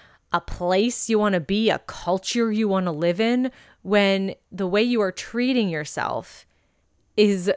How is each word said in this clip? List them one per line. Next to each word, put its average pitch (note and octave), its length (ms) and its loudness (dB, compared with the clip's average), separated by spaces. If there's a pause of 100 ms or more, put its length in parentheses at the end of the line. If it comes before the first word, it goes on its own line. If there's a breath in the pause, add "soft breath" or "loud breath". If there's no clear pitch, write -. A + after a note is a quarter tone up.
(320 soft breath)
a F3 80 -2
place F#3+ 680 0
you G#3+ 120 2
wanna G3+ 180 2
be, G3+ 320 0
a - 80 0
culture A3 720 -2
you G#3+ 160 0
wanna F#3+ 240 0
live E3+ 300 0
in, B3 320 0 (300 loud breath)
when G3 520 2 (160)
the F#3+ 160 -4
way G3+ 160 2
you A#3+ 180 0
are F#3 120 0
treating A#3+ 560 -2
yourself D3 760 -6 (720)
is G3 400 4